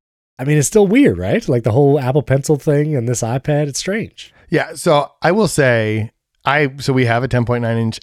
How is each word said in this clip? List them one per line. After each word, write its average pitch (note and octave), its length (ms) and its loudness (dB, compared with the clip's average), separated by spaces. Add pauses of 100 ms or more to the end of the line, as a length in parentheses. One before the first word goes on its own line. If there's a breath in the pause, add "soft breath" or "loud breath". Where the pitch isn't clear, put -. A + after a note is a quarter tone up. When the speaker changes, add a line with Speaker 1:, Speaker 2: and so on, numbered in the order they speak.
(400)
Speaker 1:
I C3+ 60 -8
mean, D3+ 120 2
it's C#3 100 2
still G#3 200 4
weird, G3 320 4
right? A2+ 280 -2
Like, B2 140 0
the G#2+ 120 0
whole C#3+ 260 4
Apple C3 240 0
Pencil C#3 320 0
thing D3 400 0
and A#2 120 -2
this B2 140 -2
iPad, C#3+ 460 -2
it's C3+ 100 -8
strange. - 560 -8 (160 soft breath)
Speaker 2:
Yeah, D3 240 -2
so D3 380 0 (100)
I D#3+ 100 2
will G#3 160 0
say, A2+ 640 0 (340)
I, C#3 320 0
so C#3 140 -4
we B2+ 140 2
have A#2 180 0
a C3 60 -6
ten A#2+ 160 0
point A#2+ 160 -2
nine A2+ 160 -2
inch A2+ 260 -4